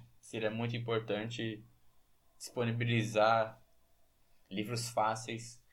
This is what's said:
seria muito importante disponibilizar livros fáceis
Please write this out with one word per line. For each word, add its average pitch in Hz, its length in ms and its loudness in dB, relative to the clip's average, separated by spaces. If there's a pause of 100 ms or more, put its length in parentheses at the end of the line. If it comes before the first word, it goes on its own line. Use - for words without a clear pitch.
(200)
seria 110 300 -2
muito 117 260 -2
importante 113 880 -2 (760)
disponibilizar 113 1200 2 (880)
livros 107 400 -4
fáceis 113 840 -4